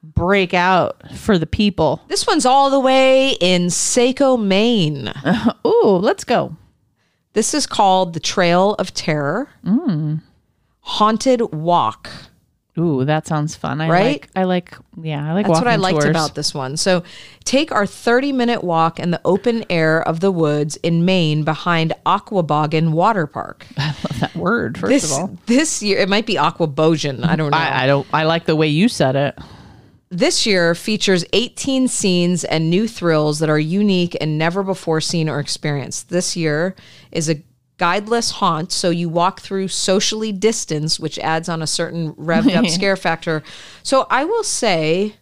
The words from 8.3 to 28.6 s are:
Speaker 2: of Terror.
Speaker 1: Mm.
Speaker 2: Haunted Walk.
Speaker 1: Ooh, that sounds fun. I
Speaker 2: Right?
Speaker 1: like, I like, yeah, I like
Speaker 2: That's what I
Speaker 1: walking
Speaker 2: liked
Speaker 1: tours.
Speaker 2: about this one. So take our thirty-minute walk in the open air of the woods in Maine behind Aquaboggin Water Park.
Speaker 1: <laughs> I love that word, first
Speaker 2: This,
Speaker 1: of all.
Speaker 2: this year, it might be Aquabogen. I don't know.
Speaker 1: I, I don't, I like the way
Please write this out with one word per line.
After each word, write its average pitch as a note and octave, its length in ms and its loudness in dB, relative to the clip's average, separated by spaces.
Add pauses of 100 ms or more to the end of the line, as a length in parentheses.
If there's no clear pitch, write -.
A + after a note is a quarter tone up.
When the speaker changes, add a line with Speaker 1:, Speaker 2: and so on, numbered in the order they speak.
Speaker 2:
of - 180 -6
Terror. D#3 560 -4 (160)
Speaker 1:
Mm. E3 560 -2 (600)
Speaker 2:
Haunted A3+ 600 0 (120)
Walk. D#3+ 560 -2 (680)
Speaker 1:
Ooh, D3+ 280 0
that D3+ 200 0
sounds D#3 300 -4
fun. D3 240 -6
I D#3+ 100 -2
Speaker 2:
Right? F3+ 160 4 (160)
Speaker 1:
like, - 140 -20
I F#3+ 80 0
like, F3+ 340 -2 (240)
yeah, D3+ 280 -6
I D#3+ 40 -2
like G3+ 140 0
Speaker 2:
That's A3 120 4
what B3 80 0
I E3+ 100 2
Speaker 1:
walking F3 40 0
Speaker 2:
liked F3+ 200 2
Speaker 1:
tours. D3 80 2
Speaker 2:
about D#3 260 0
this - 180 -6
one. C3+ 220 -6
So F3+ 280 0 (420)
take C#4+ 260 0
our G3+ 140 2
thirty-minute A#3+ 800 0
walk E3 340 0
in F3 120 -2
the F3 120 -2
open G#3+ 460 0
air D#3+ 360 2
of E3 140 -2
the F#3+ 100 2
woods D3+ 480 0
in E3+ 280 0
Maine D#3+ 380 2
behind D#3+ 500 0 (120)
Aquaboggin D#3+ 840 0
Water F3+ 360 2
Park. - 440 -12
Speaker 1:
<laughs> - 60 -10
I C#3 100 -2
love - 320 -6
that - 160 -4
word, F3+ 420 -2
first F#3+ 120 -4
Speaker 2:
This, C4+ 160 2
Speaker 1:
of C3+ 120 -2
all. F3 280 -6
Speaker 2:
this C4+ 360 0
year, G#3 180 0
it F#3+ 100 0
might G#3 160 0
be F#3+ 100 -2
Aquabogen. D#3 880 0
I D#3+ 120 0
don't D3+ 140 -2
know. D3+ 60 0
Speaker 1:
I, D#3 260 0
I C3 40 2
don't, C#3 260 2
I D#3 100 0
like E3 220 0
the D#3+ 120 2
way D#3 100 2